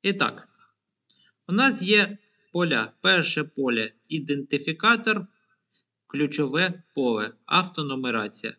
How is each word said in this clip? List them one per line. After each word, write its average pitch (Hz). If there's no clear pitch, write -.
І 196
так, -
у 170
нас 214
є 202
поля. 143
Перше 175
поле — 120
ідентифікатор, 160
ключове 147
поле, 117
автонумерація. 131